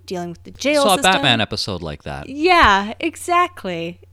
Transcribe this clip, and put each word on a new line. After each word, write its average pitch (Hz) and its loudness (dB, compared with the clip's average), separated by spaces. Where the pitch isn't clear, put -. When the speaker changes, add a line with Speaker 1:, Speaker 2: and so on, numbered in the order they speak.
Speaker 1:
dealing 175 -8
with 170 -16
the - -20
jail 285 0
Speaker 2:
Saw 202 4
a 180 4
Speaker 1:
system. 185 4
Speaker 2:
Batman 127 2
episode 101 -4
like 76 -8
that. - -10
Speaker 1:
Yeah, 269 2
exactly. 302 -4